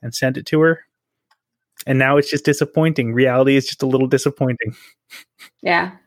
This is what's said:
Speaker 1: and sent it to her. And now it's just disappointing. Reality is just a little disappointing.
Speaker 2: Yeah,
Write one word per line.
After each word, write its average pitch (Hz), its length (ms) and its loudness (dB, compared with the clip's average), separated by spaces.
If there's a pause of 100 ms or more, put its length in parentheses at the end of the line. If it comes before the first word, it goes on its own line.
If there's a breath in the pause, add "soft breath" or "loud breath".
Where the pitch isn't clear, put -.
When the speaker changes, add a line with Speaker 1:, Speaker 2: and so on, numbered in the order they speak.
Speaker 1:
and 120 100 -10
sent 131 240 -2
it 131 100 -12
to 156 140 2
her. 165 200 2 (1080)
And 131 140 2
now 135 160 2
it's 143 140 0
just 143 140 -4
disappointing. 147 720 0
Reality 131 400 4
is 135 140 2
just - 160 -8
a - 20 -2
little 131 220 0
disappointing. 131 680 -2 (880 loud breath)
Speaker 2:
Yeah, 175 300 -2 (140)